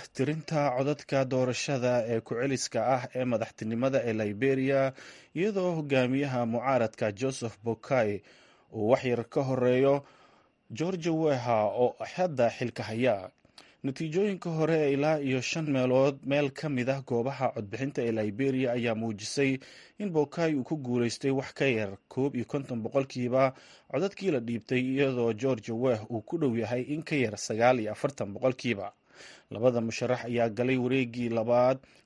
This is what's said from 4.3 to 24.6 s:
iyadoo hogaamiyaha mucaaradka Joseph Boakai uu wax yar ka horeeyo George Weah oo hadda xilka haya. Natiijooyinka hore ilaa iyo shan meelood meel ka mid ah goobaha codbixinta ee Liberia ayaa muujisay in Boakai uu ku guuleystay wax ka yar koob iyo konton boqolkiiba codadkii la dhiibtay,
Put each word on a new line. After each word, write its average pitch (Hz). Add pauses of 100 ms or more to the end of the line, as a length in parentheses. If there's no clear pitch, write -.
iyadoo 185 (100)
hogaamiyaha 131
mucaaradka 117
Joseph 120
Boakai 113 (520)
uu 107
wax -
yar 117
ka 156
horeeyo 131 (640)
George 165
Weah 151 (260)
oo 120 (200)
hadda 139
xilka 117
haya. 107 (520)
Natiijooyinka 170
hore 156
ilaa 147
iyo 131
shan 156
meelood 135
meel 143
ka -
mid 123
ah 135
goobaha 127
codbixinta 113
ee 117
Liberia 120
ayaa 120
muujisay 113 (400)
in 208
Boakai 156
uu 131
ku 156
guuleystay 123
wax 131
ka 147
yar 107 (100)
koob 131
iyo 117
konton 131
boqolkiiba 131 (380)
codadkii 185
la 139
dhiibtay, 117